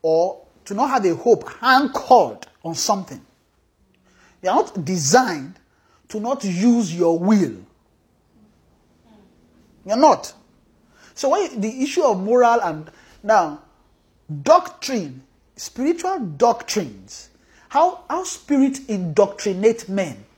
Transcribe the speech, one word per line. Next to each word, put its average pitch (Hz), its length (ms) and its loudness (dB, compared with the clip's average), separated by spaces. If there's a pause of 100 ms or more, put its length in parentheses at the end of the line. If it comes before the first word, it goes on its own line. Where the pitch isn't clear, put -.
or 165 440 0 (200)
to 202 80 -10
not 254 160 0
have 240 140 0
a 170 120 2
hope - 340 2 (100)
anchored 247 840 2 (160)
on 113 140 -10
something. - 440 -4 (1200)
You 185 100 -2
are 214 40 0
not 208 300 -2
designed 170 760 0 (520)
to 214 100 -8
not 254 240 -6
use 196 500 0
your 170 240 2
will. 180 380 2 (2250)
You're 208 120 -2
not. 277 360 4 (840)
So 277 160 -2
when 320 300 -2
the 240 220 -6
issue - 220 -2
of 208 160 0
moral 233 420 2
and, 156 260 -8 (360)
now, 202 380 0 (800)
doctrine, 226 840 0 (320)
spiritual 339 640 -4
doctrines, 151 1080 -4 (380)
how, 359 400 0
how 339 140 -4
spirit 269 680 -2
indoctrinate 196 1000 0
men 165 360 -6 (140)